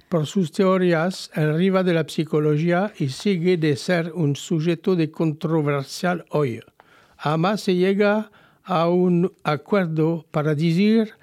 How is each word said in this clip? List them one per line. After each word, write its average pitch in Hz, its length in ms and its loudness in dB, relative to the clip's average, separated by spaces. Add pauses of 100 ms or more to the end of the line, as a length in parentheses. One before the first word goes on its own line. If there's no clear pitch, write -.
(100)
por 156 160 0
sus 175 260 -2
teorías 185 840 0
en 151 220 0
Riva 185 260 2
de 180 120 2
la 160 120 0
Psicología 160 920 0
y 143 100 -2
sigue 180 480 0
de 156 200 0
ser 170 360 -2
un 143 240 0
sujeto 170 580 -2
de 160 160 0
controversial 156 1160 -2
hoy. 127 320 -2 (560)
Ama 165 400 0
se 190 200 -2
llega 202 540 0 (320)
a 170 280 0
un 180 420 2 (100)
acuerdo 160 880 -2
para 156 240 -2
decir 202 680 2